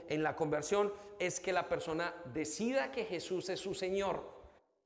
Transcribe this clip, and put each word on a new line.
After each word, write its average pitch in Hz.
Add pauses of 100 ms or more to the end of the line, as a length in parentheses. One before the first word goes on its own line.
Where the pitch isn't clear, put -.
en 156
la 147
conversión 165 (260)
es 180
que 190
la 175
persona 165 (200)
decida 240
que 226
Jesús 175
es 180
su 190
Señor. 190 (640)